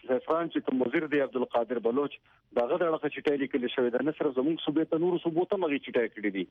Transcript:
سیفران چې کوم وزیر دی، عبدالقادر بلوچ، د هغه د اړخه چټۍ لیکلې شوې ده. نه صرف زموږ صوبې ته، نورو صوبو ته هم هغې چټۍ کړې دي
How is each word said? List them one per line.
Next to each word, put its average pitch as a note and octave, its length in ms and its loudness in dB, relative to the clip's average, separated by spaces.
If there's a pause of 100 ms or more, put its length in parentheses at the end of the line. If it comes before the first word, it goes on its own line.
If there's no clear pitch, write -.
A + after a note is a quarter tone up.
سیفران D#3+ 420 0
چې D#3 100 -4
کوم B2+ 240 0
وزیر C3+ 240 0
دی، C#3+ 140 2
عبدالقادر B2 580 0
بلوچ، A#2+ 360 0 (380)
د A#2+ 60 0
هغه B2 180 2
د F3 60 -2
اړخه D#3+ 260 0
چټۍ C#3+ 280 0
لیکلې C3 300 -2
شوې B2 240 0
ده. B2 120 0
نه D3+ 80 0
صرف D3 240 -2
زموږ D3+ 220 2 (100)
صوبې D#3 180 0
ته، D#3+ 140 0
نورو F3 200 2
صوبو E3+ 260 0
ته G3+ 120 0
هم F#3+ 100 -2
هغې C#3+ 120 0
چټۍ A#2 360 0
کړې G#2 160 -2
دي F#2+ 200 -4